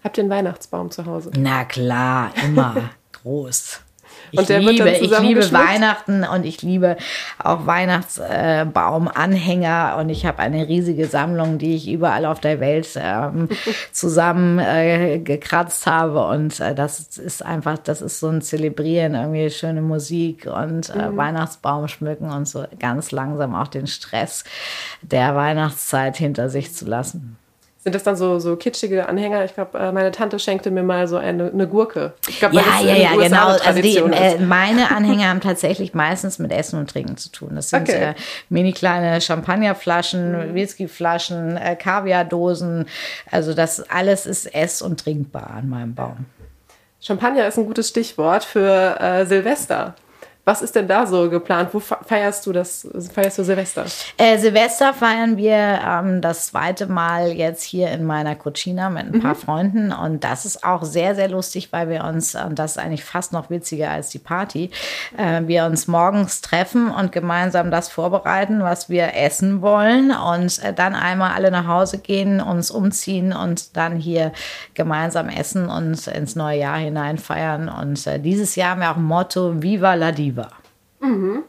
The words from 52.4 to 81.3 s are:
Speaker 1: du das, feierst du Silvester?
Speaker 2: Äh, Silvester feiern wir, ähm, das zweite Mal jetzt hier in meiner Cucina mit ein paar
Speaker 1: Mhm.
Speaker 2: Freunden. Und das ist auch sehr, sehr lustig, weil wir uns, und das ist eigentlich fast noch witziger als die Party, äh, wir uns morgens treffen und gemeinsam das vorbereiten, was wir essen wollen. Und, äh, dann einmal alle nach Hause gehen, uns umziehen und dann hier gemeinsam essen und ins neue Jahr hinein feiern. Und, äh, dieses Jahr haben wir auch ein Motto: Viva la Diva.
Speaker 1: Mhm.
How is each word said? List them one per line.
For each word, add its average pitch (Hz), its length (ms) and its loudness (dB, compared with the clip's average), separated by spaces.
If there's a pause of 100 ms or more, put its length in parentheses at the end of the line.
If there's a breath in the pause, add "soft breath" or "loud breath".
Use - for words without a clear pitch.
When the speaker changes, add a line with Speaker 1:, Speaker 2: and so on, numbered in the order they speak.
Speaker 1:
du 196 60 -4
das, 180 360 -4 (260)
feierst 196 240 0
du 196 60 0
Silvester? 190 400 -2 (320 loud breath)
Speaker 2:
Äh, 220 220 6
Silvester 226 540 4
feiern 226 440 2
wir, 214 180 4 (320)
ähm, 180 340 0
das 165 280 -2
zweite 185 400 -2
Mal 170 420 0
jetzt 165 320 -4
hier 180 300 -2
in 160 120 -4
meiner 151 300 -2
Cucina 180 560 -6
mit 160 140 -6 (100)
ein 226 80 4
paar 269 120 0
Speaker 1:
Mhm. - 40 -8
Speaker 2:
Freunden. 190 540 -2
Und 156 320 -4
das 123 200 -4
ist - 200 -8
auch 180 180 0
sehr, 170 320 0
sehr 196 140 0
lustig, 185 440 -6
weil 165 160 -4
wir 160 140 -4
uns, 160 320 -4
und 156 240 -6
das 156 140 -4
ist - 60 -6
eigentlich 156 260 -6
fast - 280 -6
noch 165 180 -6
witziger 156 420 -4
als 151 180 -6
die 147 80 -14
Party, 180 540 -6 (440 loud breath)
äh, 165 300 0
wir 165 200 4
uns 160 200 0
morgens 185 540 2
treffen 202 500 0
und 190 220 -2
gemeinsam 175 580 0
das 170 180 0
vorbereiten, 190 760 0
was 175 240 -2
wir 175 260 0
essen 180 480 2
wollen. 214 480 6
Und, 175 540 0
äh, 196 100 -2
dann 185 220 0
einmal 180 400 0
alle 190 160 4
nach 175 160 0
Hause 185 300 2
gehen, 196 420 0
uns 175 320 -2
umziehen 190 600 0
und - 440 -4
dann 165 180 -2
hier 160 380 -2 (420 loud breath)
gemeinsam 160 540 -2
essen 175 400 -4
und 165 400 -4
ins - 260 -6
neue 151 240 -2
Jahr 143 200 -2
hinein 151 400 -4
feiern. 160 500 -4
Und, 143 400 -6
äh, 143 100 -2
dieses 185 380 -2
Jahr 180 140 0
haben 180 100 -2
wir 170 100 2
auch 156 60 -2
ein 165 80 0
Motto: 175 580 0
Viva 185 320 2
la 165 160 0
Diva. 147 220 -2 (680)
Speaker 1:
Mhm. 220 480 0